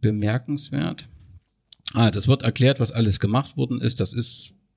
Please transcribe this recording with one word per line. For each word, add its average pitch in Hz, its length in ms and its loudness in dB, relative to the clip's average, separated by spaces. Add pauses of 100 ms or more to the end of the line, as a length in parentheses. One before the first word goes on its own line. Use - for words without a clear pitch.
bemerkenswert. 123 1080 -2 (840)
Also 110 260 2
es 98 100 0
wird 131 140 2
erklärt, 120 360 2
was 120 140 -2
alles 110 260 2
gemacht 120 380 0
worden 131 240 -2
ist. 120 180 -2
Das - 140 -2
ist - 420 -2 (220)